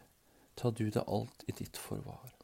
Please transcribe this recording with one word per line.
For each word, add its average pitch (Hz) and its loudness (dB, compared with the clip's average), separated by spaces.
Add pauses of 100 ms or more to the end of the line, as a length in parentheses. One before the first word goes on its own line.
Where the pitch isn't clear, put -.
(580)
ta 120 4
du 110 2
det - 4
alt - 0
i - -2
ditt - -6
forvar. - -6 (100)